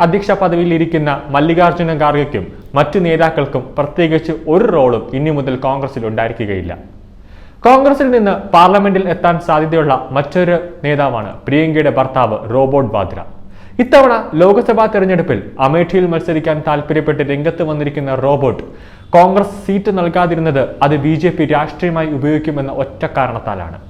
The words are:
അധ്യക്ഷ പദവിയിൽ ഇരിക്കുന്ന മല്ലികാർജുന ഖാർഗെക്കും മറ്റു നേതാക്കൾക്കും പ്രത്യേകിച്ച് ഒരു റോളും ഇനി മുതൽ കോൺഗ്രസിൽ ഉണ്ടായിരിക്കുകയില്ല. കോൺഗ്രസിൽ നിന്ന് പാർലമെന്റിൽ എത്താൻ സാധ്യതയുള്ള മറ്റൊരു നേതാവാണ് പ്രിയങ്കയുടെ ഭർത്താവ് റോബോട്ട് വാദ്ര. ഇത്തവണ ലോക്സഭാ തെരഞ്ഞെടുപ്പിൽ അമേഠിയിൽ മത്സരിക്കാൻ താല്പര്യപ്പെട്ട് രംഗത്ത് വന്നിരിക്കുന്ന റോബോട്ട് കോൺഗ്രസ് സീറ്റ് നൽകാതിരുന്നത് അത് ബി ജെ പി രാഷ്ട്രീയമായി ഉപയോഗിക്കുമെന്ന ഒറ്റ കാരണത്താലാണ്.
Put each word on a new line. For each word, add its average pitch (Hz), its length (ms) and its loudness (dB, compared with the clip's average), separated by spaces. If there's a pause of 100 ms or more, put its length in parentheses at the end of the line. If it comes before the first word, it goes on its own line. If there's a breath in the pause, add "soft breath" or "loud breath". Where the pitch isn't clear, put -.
അധ്യക്ഷ 196 260 0 (100)
പദവിയിൽ 175 340 0
ഇരിക്കുന്ന 160 360 0 (240)
മല്ലികാർജുന 170 680 2
ഖാർഗെക്കും 147 420 0 (320 loud breath)
മറ്റു 143 300 0
നേതാക്കൾക്കും 160 580 0 (140)
പ്രത്യേകിച്ച് 160 560 0 (200)
ഒരു 196 200 4
റോളും 123 300 2 (160)
ഇനി 151 180 0
മുതൽ 135 180 -2 (120)
കോൺഗ്രസിൽ 135 400 -4
ഉണ്ടായിരിക്കുകയില്ല. 107 680 -4 (920 soft breath)
കോൺഗ്രസിൽ 269 440 4
നിന്ന് 214 240 2 (200)
പാർലമെന്റിൽ 190 580 4
എത്താൻ 170 340 0
സാധ്യതയുള്ള 156 680 0
മറ്റൊരു 175 400 0 (280)
നേതാവാണ് 135 460 -2 (160)
പ്രിയങ്കയുടെ 151 520 2
ഭർത്താവ് 123 380 0 (180)
റോബോട്ട് 135 420 2
വാദ്ര. 90 240 -4 (640 loud breath)
ഇത്തവണ 254 400 4 (160)
ലോക്സഭാ 220 460 4
തെരഞ്ഞെടുപ്പിൽ 185 520 0 (280)
അമേഠിയിൽ 175 400 2
മത്സരിക്കാൻ 160 600 -2
താല്പര്യപ്പെട്ട് 147 560 0 (100)
രംഗത്ത് 156 380 -2
വന്നിരിക്കുന്ന 147 440 -4
റോബോട്ട് 131 500 0 (520 loud breath)
കോൺഗ്രസ് 190 400 4 (100)
സീറ്റ് 196 340 -2
നൽകാതിരുന്നത് 170 640 0 (200)
അത് 147 140 4 (100)
ബി 160 80 2
ജെ 165 240 0
പി 156 160 0
രാഷ്ട്രീയമായി 160 640 -2
ഉപയോഗിക്കുമെന്ന 147 640 -2
ഒറ്റ - 240 -8 (100)
കാരണത്താലാണ്. 107 720 -4